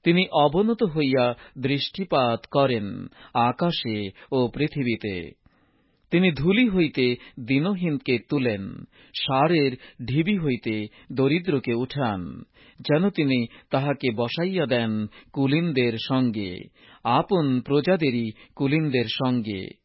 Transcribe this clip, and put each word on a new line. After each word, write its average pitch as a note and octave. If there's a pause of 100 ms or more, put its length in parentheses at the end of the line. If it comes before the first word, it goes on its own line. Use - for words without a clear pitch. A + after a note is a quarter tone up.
তিনি F3+
অবনত F3+
হইয়া C3+ (240)
দৃষ্টিপাত C3+
করেন A2 (280)
আকাশে A#2+ (220)
ও B2+
পৃথিবীতে। A2+ (640)
তিনি F3+
ধূলি G3
হইতে C#3 (240)
দীনহীনকে C#3+ (100)
তুলেন, A2+ (320)
সারের C#3+ (340)
ঢিবি D#3+
হইতে A#2 (260)
দরিদ্রকে C3+
উঠান, A#2 (380)
যেন E3
তিনি C3+ (240)
তাহাকে C#3
বসাইয়া E3
দেন A2+ (260)
কুলীনদের C3+ (160)
সঙ্গে, G#2+ (460)
আপন C3+
প্রজাদেরই C#3 (260)
কুলীনদের C#3
সঙ্গে। A2 (160)